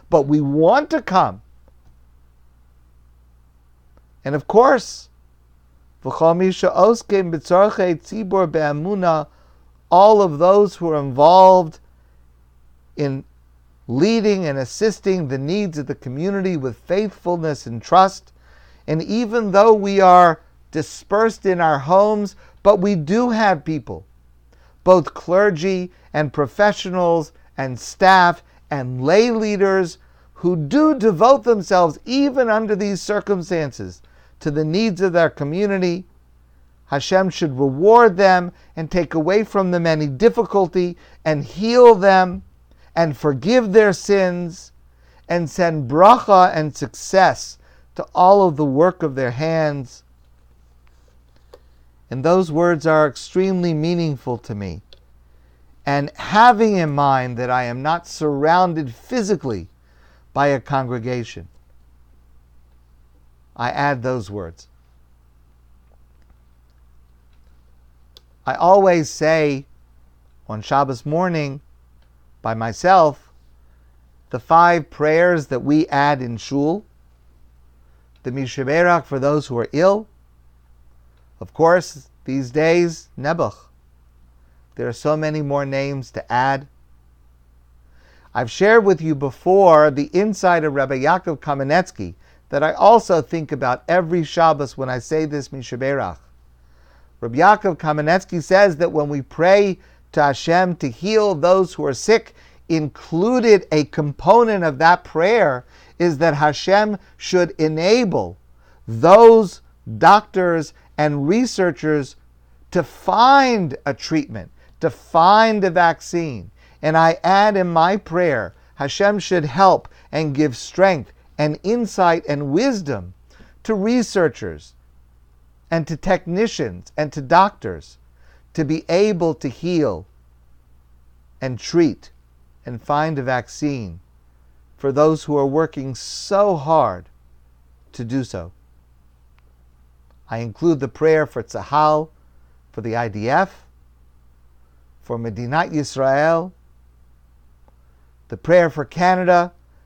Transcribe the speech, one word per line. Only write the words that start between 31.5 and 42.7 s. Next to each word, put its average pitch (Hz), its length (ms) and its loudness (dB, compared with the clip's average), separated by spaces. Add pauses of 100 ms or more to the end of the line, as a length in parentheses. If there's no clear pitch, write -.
even 262 460 0
under 214 240 -2
these 202 260 -4
circumstances, 170 1000 -6 (380)
to 156 100 -6
the 156 140 -4
needs 180 360 -2
of 190 120 0
their 165 180 2
community. 185 720 -4 (840)
Hashem 185 440 0
should 143 280 -6
reward 180 580 4
them 180 360 2 (220)
and 160 160 -10
take 170 240 -4
away 180 300 0
from 190 260 -2
them 170 160 -2
any 156 220 -2
difficulty 180 880 0 (280)
and 151 200 -2
heal 233 500 6
them 185 480 2 (520)